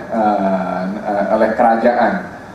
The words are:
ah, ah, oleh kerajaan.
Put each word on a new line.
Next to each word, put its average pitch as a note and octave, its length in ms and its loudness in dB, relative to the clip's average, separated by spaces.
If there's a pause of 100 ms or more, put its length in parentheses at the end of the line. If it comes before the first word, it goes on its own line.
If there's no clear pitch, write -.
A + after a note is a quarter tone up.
(140)
ah, F#2+ 760 0 (160)
ah, G2+ 220 -2 (100)
oleh A2 220 2
kerajaan. A2+ 680 2 (320)